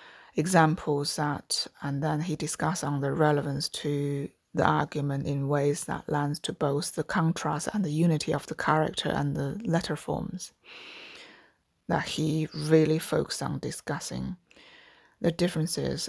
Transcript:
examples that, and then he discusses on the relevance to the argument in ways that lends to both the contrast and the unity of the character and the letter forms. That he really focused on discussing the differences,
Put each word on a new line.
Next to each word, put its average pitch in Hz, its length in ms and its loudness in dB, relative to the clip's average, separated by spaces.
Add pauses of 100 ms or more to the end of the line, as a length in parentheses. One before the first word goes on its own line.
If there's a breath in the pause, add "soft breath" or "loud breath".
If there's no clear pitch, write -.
(340 loud breath)
examples 156 840 4
that, - 500 -2 (140)
and 143 220 -2
then 151 180 0
he 165 160 -2
discusses 156 480 -2
on 143 160 -2
the 139 120 0
relevance 147 580 2
to 143 580 -2 (240)
the - 120 2
argument 143 600 2
in 139 220 0
ways 143 360 2
that - 240 -6
lends 147 300 0
to - 120 -6
both 143 440 -2
the 151 100 -2
contrast 160 680 0
and 208 100 0
the 147 60 -2
unity 156 420 2
of 151 140 -2
the - 80 -8
character - 560 2
and 143 260 0
the 143 300 -4
letter 165 280 0
forms. - 580 -6 (1400 loud breath)
That 151 200 0
he 156 460 0
really 156 440 6
focused - 440 -2
on 135 160 -2
discussing - 800 -6 (840 loud breath)
the 170 100 2
differences, 165 800 -2